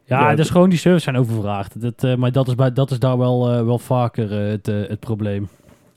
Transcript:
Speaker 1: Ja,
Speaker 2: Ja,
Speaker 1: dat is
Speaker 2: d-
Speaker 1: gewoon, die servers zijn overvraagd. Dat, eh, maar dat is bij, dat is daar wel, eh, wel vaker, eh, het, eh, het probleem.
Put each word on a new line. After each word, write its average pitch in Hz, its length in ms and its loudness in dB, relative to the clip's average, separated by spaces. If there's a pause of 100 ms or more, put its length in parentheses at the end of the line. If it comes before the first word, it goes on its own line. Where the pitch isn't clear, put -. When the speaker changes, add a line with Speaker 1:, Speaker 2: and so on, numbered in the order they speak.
Speaker 1:
Ja, 127 160 0
Speaker 2:
Ja, 147 100 4
Speaker 1:
dat 147 80 2
is 156 80 2
Speaker 2:
d- - 40 -6
Speaker 1:
gewoon, 180 200 6
die 175 80 2
servers 175 260 2
zijn 131 120 -4
overvraagd. 107 640 -2
Dat, 120 240 -4
eh, 127 100 2
maar 123 180 0
dat 135 160 2
is 123 60 -2
bij, 131 180 2
dat 131 180 0
is 127 80 -4
daar 127 200 0
wel, 123 340 2
eh, 120 120 0
wel 117 140 0
vaker, 117 540 -2 (120)
eh, 104 60 -2
het, 107 180 -4
eh, 107 80 -2 (120)
het 104 120 -8
probleem. 101 480 -6 (480)